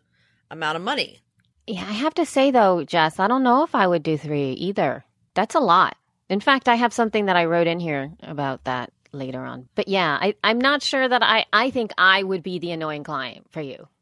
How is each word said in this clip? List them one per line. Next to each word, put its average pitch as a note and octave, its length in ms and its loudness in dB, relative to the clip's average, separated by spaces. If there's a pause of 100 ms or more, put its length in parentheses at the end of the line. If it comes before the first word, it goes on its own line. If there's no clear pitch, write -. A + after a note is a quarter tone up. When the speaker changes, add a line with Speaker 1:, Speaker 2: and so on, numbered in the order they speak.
(520)
Speaker 1:
amount D#3 260 -6
of E3+ 40 -8
money. A3+ 400 -8 (460)
Speaker 2:
Yeah, F#3 200 -8
I G#3 60 -8
have C4 220 -2
to E4+ 100 0
say, C4+ 260 2
though, F#3+ 320 4
Jess, D#3+ 360 0
I G3 80 2
don't B3+ 160 2
know B3+ 200 4
if E4+ 120 -6
I G3+ 120 4
would E3+ 160 2
do D#3 140 0
three D3 360 -4
either. F3 520 -4 (280)
That's G#3 220 -2
a E4 40 4
lot. F#3 360 4 (340)
In G3+ 120 0
fact, C4+ 260 2
I A#3+ 80 6
have A#3 180 0
something A3 340 0
that F3+ 100 4
I E3+ 80 4
wrote E3 220 2
in E3+ 120 -2
here D3 320 -4 (100)
about C#3+ 440 -6
that B2+ 260 -4 (220)
later C3 300 -8
on. B2+ 320 -14
But - 120 -4
yeah, F3+ 320 0
I, G3+ 240 -2
I'm A3+ 160 2
not C4+ 220 0
sure C4 260 -2
that A#3+ 160 2
I, - 300 2
I A#3 160 2
think A#3 280 -4
I F#3+ 260 6
would F#3+ 200 -4
be F3+ 160 -6
the E3+ 120 -6
annoying D#3 320 -6
client C3+ 480 -10
for D#3+ 100 -8
you. C3+ 260 -12 (140)